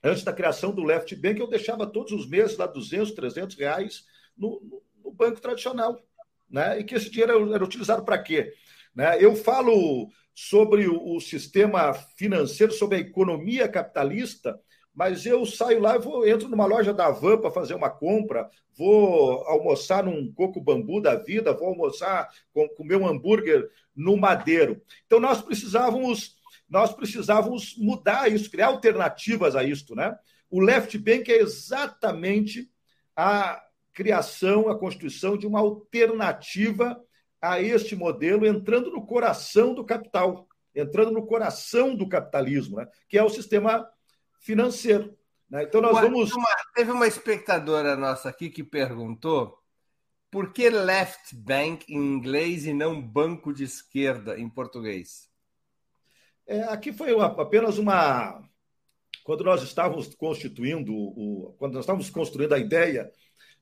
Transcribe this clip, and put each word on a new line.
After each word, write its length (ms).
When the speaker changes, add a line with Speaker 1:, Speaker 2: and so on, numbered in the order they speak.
Speaker 1:
Antes 200
da 100
criação 380
do 120
Left 320
Bank, 240
eu 80
deixava 380
todos 260
os 160
meses 300
lá 80
duzentos, 460
trezentos 440
reais 480
no, 280
no, 180
no 60
banco 280
tradicional, 640
né? 300
E 40
que 120
esse 160
dinheiro 220
era, 220
era 80
utilizado 400
pra 140
quê? 340
Né? 280
Eu 120
falo 760
sobre 540
o, 280
o 60
sistema 720
financeiro, 800
sobre 240
a 40
economia 680
capitalista, 920
mas 360
eu 180
saio 340
lá 180
e 20
vou, 260
entro 240
numa 160
loja 260
da 140
Havan 340
pra 120
fazer 240
uma 160
compra, 580
vou 680
almoçar 600
num 300
Coco 260
Bambu 400
da 140
vida, 400
vou 140
almoçar, 600
com, 180
comer 260
um 120
hambúrguer 640
no 220
Madeiro. 640
Então, 140
nós 240
precisávamos, 920
nós 240
precisávamos 840
mudar 540
isso, 180
criar 200
alternativas 840
a 80
isto, 300
né? 240
O 100
Left 380
Bank 340
é 60
exatamente 1300
a 460
criação, 760
a 100
constituição 600
de 80
uma 140
alternativa 1400
a 220
este 340
modelo, 520
entrando 420
no 160
coração 720
do 100
capital, 600
entrando 380
no 120
coração 720
do 140
capitalismo, 680
né? 100
Que 80
é 80
o 60
sistema 580
financeiro, 760
né? 140
Então, 160
nós 160
Speaker 2:
Ué, 60
Speaker 1:
vamos 300
Speaker 2:
uma, 160
teve 180
uma 160
espectadora 880
nossa 340
aqui 200
que 140
perguntou 920
por 200
que 180
Left 680
Bank 520
em 100
inglês 680
e 80
não 260
banco 540
de 100
esquerda 760
em 100
português? 800
Speaker 1:
É, 180
aqui 280
foi 220
uma, 120
apenas 520
uma, 640
quando 200
nós 180
estávamos 540
constituindo 800
o, 680
quando 140
nós 100
estávamos 260
construindo 440
a 60
ideia, 520